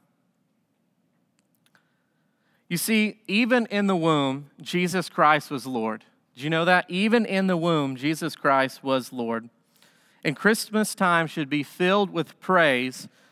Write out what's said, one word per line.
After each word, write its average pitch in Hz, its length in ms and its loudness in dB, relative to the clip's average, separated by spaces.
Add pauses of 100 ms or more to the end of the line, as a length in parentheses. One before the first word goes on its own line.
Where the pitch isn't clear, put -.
(2750)
You 175 80 -4
see, 214 500 0
even 233 400 2
in 202 200 -2
the 190 100 2
womb, 147 540 0 (100)
Jesus 180 480 -2
Christ 151 420 2
was 127 160 -8
Lord. 110 380 -4 (300)
Did 123 100 -14
you 151 60 -4
know 165 140 0
that? 180 240 2
Even 214 380 0
in 190 200 -2
the 185 100 0
womb, 156 400 0
Jesus 151 380 -4
Christ 135 480 0
was 131 300 -2
Lord. 117 380 -6 (760)
And - 120 -2
Christmas 214 580 0
time 170 320 2
should 147 220 -6
be 143 140 -2
filled 185 480 0
with 165 300 -6
praise, 135 680 2 (240)